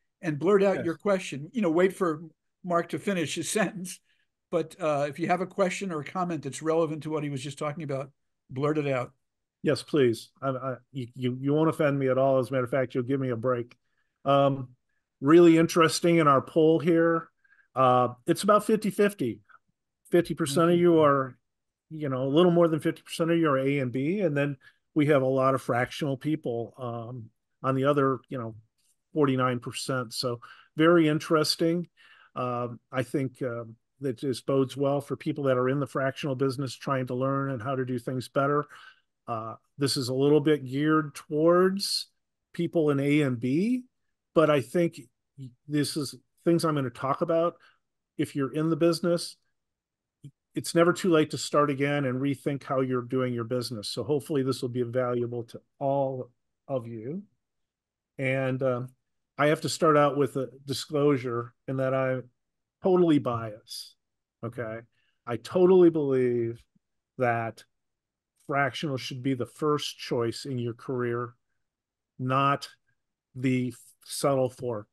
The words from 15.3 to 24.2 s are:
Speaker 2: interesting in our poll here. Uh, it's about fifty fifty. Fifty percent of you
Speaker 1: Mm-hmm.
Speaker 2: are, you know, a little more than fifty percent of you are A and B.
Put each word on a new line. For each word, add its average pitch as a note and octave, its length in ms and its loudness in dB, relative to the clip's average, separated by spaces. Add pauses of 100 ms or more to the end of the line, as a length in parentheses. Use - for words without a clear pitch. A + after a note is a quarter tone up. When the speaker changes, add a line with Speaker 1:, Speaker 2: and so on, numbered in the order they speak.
Speaker 2:
interesting E3+ 580 4
in D#3+ 100 6
our C#3 140 6
poll D#3+ 380 4
here. E3 500 2 (460)
Uh, B2 400 4 (120)
it's E3 160 0
about G#3 220 4
fifty G#3+ 240 0
fifty. F#3 520 0 (720)
Fifty F3 220 2
percent E3 380 2
of F3 80 4
you F3 140 6
Speaker 1:
Mm-hmm. D#3+ 120 6
Speaker 2:
are, C3+ 340 2 (520)
you D3+ 180 -8
know, C3 140 -2
a C#3 80 -2
little E3+ 220 6
more E3+ 160 6
than D#3 120 -2
fifty E3 220 -4
percent - 280 -4
of E3+ 60 2
you D#3+ 140 2
are C3+ 80 2
A C#3 220 0
and B2+ 120 -4
B. D3 280 -2